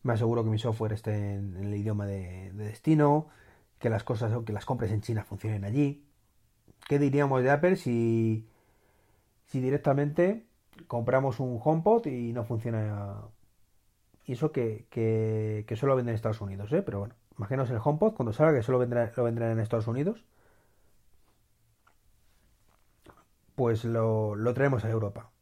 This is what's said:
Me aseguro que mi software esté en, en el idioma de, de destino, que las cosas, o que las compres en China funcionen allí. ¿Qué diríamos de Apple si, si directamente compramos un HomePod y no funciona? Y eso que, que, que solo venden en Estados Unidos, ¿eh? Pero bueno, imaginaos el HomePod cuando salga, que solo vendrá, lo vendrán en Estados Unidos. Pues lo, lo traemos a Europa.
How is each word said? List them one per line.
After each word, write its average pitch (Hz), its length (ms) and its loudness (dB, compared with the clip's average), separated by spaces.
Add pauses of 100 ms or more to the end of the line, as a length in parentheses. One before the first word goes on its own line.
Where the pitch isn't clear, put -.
Me 123 100 0
aseguro 113 320 2
que 110 40 0
mi 107 100 0
software 110 340 -2
esté 104 420 -4
en, 98 220 -6
en 98 80 -6
el 101 100 -4
idioma 104 300 -2
de, 92 480 -10
de 107 120 -8
destino, 151 600 4 (520)
que 117 100 0
las 107 160 -2
cosas, 113 260 -2
o 113 140 -2
que 107 80 -6
las 104 120 -6
compres 113 260 -2
en 107 100 0
China 110 240 -4
funcionen 104 400 -6
allí. 143 400 0 (840)
¿Qué 143 100 2
diríamos 139 460 4
de 135 80 4
Apple 175 240 4
si, 113 720 2 (1000)
si 135 120 -6
directamente 147 880 2 (400)
compramos 127 540 0
un 123 200 -4
HomePod 165 440 2
y 120 260 -4
no 117 140 -4
funciona? 107 760 -4 (1040)
Y 131 80 -6
eso 151 200 0
que, 113 360 -2
que, 110 800 0
que 110 80 -4
solo 135 220 2
venden 120 160 0
en - 20 -2
Estados 107 240 -2
Unidos, 101 320 -8
¿eh? 175 100 2
Pero 104 180 -6
bueno, 104 160 -8 (220)
imaginaos 123 320 -2
el 117 140 -2
HomePod 160 300 2
cuando 117 180 -2
salga, 156 220 4
que 120 100 2
solo 127 160 2
vendrá, 120 360 0
lo 123 100 0
vendrán 117 260 0
en 113 80 0
Estados 110 280 -2
Unidos. 147 360 -4 (3250)
Pues 117 280 0
lo, 110 520 0
lo 117 180 0
traemos 131 320 2
a 113 40 0
Europa. 107 420 -4 (100)